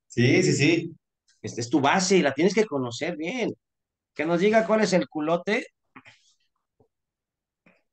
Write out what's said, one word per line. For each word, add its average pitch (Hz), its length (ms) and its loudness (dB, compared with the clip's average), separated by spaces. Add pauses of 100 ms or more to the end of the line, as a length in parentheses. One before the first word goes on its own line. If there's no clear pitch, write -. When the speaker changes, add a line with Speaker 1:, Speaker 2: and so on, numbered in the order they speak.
Speaker 1:
Sí, 180 340 2
sí, 147 100 2
sí. 156 440 0 (460)
Speaker 2:
Esta 107 180 -10
es 117 100 -8
tu 156 100 0
base 180 360 2
y 175 60 4
la 139 120 0
tienes 190 200 0
que 214 120 2
conocer 139 500 -6
bien. 175 360 -6 (640)
Que 151 120 -6
nos 170 140 0
diga 214 260 2
cuál 214 160 2
es - 100 0
el 175 160 0
culote. 175 580 -4 (2250)